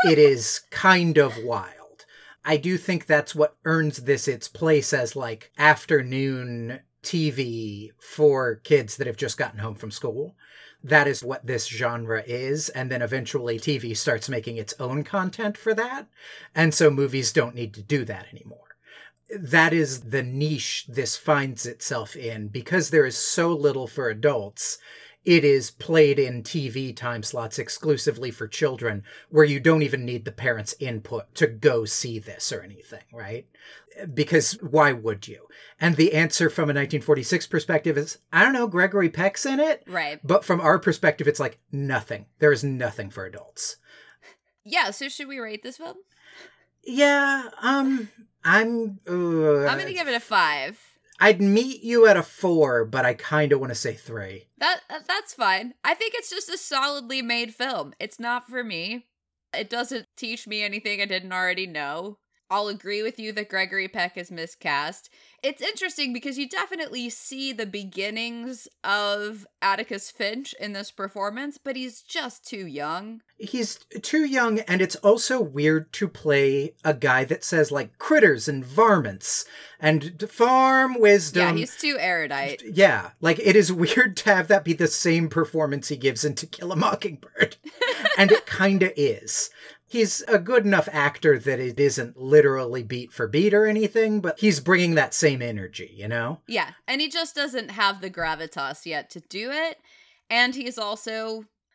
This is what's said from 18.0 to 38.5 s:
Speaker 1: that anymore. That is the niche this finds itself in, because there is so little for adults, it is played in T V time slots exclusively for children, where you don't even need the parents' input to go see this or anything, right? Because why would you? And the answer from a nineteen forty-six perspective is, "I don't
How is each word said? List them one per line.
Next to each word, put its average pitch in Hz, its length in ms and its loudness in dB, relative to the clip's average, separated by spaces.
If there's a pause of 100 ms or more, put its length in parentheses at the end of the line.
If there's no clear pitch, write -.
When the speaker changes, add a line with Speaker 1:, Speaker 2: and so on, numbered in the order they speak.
Speaker 1:
that 98 260 -12
anymore. - 460 -20 (540)
That 165 420 2
is 139 300 -2
the 123 200 -4
niche 135 680 -4
this 123 280 -4
finds 135 500 -2
itself 117 480 -8
in, 110 340 -10
because 143 420 -2
there 151 160 6
is 120 100 -4
so - 340 0
little 143 380 0
for 127 200 -4
adults, 110 720 -2 (480)
it 170 180 6
is 135 260 4
played 151 480 4
in 123 240 -2
T 135 280 -6
V 131 240 -8
time 120 280 -8
slots 113 360 -8
exclusively 147 720 -2
for 110 180 -10
children, 117 540 -2 (260)
where 156 160 8
you 139 160 2
don't 160 220 6
even 131 240 -2
need 120 180 -6
the 110 80 -10
parents' 113 480 -4
input 117 540 -8
to 151 120 2
go 117 380 2
see 113 340 -6
this - 340 -10
or 98 100 -10
anything, - 400 -20 (100)
right? 113 340 -14 (680)
Because 151 380 2 (100)
why 147 300 4
would 110 340 -6
you? - 200 -18 (340)
And 165 160 2
the 160 180 6
answer 160 340 2
from 151 220 -2
a - 20 2
nineteen 139 300 -2
forty-six 147 440 0
perspective 156 520 0
is, 147 200 -6 (140)
"I 175 120 6
don't 262 80 4